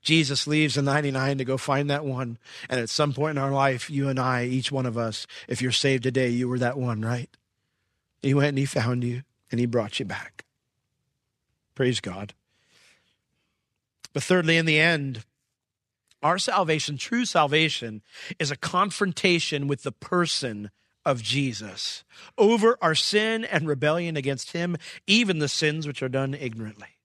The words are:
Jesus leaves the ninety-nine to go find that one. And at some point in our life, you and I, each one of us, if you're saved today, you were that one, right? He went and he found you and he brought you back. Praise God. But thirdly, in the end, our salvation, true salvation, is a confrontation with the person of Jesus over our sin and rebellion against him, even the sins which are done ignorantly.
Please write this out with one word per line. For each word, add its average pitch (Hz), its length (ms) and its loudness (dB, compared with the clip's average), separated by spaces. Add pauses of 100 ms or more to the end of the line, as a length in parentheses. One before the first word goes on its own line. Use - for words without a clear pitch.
Jesus 147 420 2
leaves 151 300 2
the 143 80 2
ninety-nine 139 560 0
to 131 60 -2
go 131 120 -2
find 143 320 0
that 147 160 -2
one. 123 320 -6 (320)
And 127 100 -2
at 117 120 -4
some 147 200 0
point 147 280 -2
in 135 40 0
our 139 80 0
life, 135 380 2
you 139 180 -2
and 131 120 0
I, 127 260 0
each 127 260 -2
one 135 140 -2
of 117 140 -2
us, 113 260 -4 (220)
if 123 160 -4
you're 127 80 0
saved 131 320 2
today, 131 260 2
you 123 180 0
were 123 120 -2
that 123 180 0
one, 120 240 -2
right? 120 340 -4 (840)
He 135 140 2
went 143 140 4
and 135 100 -2
he 139 60 0
found 123 380 0
you 120 200 -4 (260)
and 123 100 -2
he 123 60 4
brought 117 340 -2
you 127 60 -4
back. - 400 -12 (1300)
Praise 127 260 0
God. 98 360 -12 (1800)
But 143 100 -4
thirdly, 165 340 4
in 165 80 2
the 156 140 4
end, 143 440 2 (1000)
our 170 160 2
salvation, 160 580 0
true 151 280 -2
salvation, 147 760 0 (380)
is 147 100 -2
a 143 60 -4
confrontation 175 1120 0
with 139 160 -2
the 139 80 -4
person 120 800 -2 (340)
of 131 160 2
Jesus 110 840 -6 (320)
over 226 440 6
our 160 140 4
sin 220 480 2
and 160 240 0
rebellion 156 480 0
against 139 380 -4
him, 170 240 -2 (280)
even 196 340 4
the 143 100 0
sins 151 360 -2
which 143 160 -8
are 131 80 -2
done 135 240 -2
ignorantly. 110 540 -10 (180)